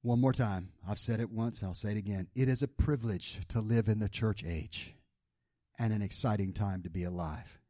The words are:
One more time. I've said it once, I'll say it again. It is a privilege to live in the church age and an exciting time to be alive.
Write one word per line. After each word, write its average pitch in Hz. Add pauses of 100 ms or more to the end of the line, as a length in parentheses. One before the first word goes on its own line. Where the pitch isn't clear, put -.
One 120
more 131
time. 95 (120)
I've 101
said 113
it 101
once, 113
I'll 92
say 104
it 104
again. 98
It 131
is 127
a 143
privilege 117 (100)
to 113
live 110
in 107
the 101
church 110
age - (800)
and 113
an 104
exciting 98
time 95
to 87
be 87
alive. 87 (140)